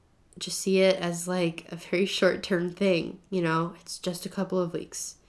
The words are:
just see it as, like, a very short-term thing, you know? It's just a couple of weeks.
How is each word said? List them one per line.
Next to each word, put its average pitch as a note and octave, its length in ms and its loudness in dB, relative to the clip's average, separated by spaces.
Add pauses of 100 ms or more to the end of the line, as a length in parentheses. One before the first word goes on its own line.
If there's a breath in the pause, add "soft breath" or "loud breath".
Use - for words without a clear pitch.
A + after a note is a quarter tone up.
(380)
just - 220 -6
see F#3+ 200 4
it F#3+ 160 6
as, F3 300 -4
like, F3+ 420 -2
a F3 80 -10
very F3+ 300 0
short-term F3+ 640 2
thing, F3 500 0 (100)
you F#3 100 0
know? E3 400 2
It's - 180 -12
just F3+ 280 -6
a F#3+ 40 -6
couple F#3 300 -2
of E3+ 120 -2
weeks. - 440 -10 (120 soft breath)